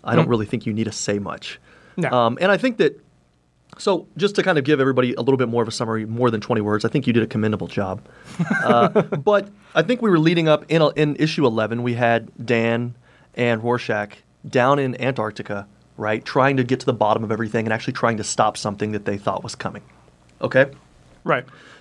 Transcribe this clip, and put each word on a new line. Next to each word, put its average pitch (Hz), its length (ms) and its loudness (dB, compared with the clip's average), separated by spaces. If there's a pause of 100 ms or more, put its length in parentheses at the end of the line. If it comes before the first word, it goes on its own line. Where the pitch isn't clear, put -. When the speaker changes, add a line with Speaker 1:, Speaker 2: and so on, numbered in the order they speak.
Speaker 1:
I 113 120 0
don't 113 120 4
Speaker 2:
Mm. - 20 -6
Speaker 1:
really 110 160 0
think 110 200 -6
you 113 80 -4
need 110 120 -2
to 104 60 -6
say 101 280 -4
much. - 400 -10 (380)
Speaker 2:
No. 156 120 -2
Speaker 1:
Um, 120 300 4
and 190 120 2
I 185 60 4
think 233 200 0
that, - 220 2 (800)
so 185 280 0 (120)
just 202 180 0
to 180 80 2
kind 185 140 2
of 135 80 2
give 143 160 4
everybody 127 320 2
a - 80 -6
little 131 160 4
bit 123 100 0
more 117 140 0
of 110 60 0
a 113 40 -8
summary, 110 340 -4
more 117 240 0
than 110 120 -2
twenty 113 200 0
words, 104 220 0
I 117 60 0
think - 180 0
you 117 60 2
did 113 100 4
a 113 40 -2
commendable 107 400 -2
job. 98 340 -6 (360)
Speaker 2:
<laughs> 165 80 -2 (180)
Speaker 1:
Uh, - 260 4 (120)
but 202 480 0 (260)
I 160 60 4
think 233 200 0
we 226 80 2
were 170 100 4
leading 165 280 2
up 151 220 2
in, 160 120 2 (140)
in 151 220 0
issue 151 280 0
eleven, 113 380 0
we 123 100 -2
had 117 360 2 (160)
Dan 117 500 0 (400)
and 117 280 0
Rorschach 113 540 -2 (300)
down 135 320 4
in 131 220 -2
Antarctica, 107 680 -4 (300)
right, 107 280 -2
trying 139 320 2
to 127 60 2
get 127 180 0
to - 40 -8
the 127 80 0
bottom 110 300 2
of 107 80 -6
everything 110 340 -2
and 113 80 0
actually 127 200 -4
trying 117 240 0
to 104 60 -6
stop 110 340 0
something 107 340 -4
that 104 140 -6
they 101 120 -4
thought 98 260 -4
was - 120 -12
coming. - 280 -10 (580)
Okay? 135 240 2 (580)
Speaker 2:
Right. 131 220 -2 (360)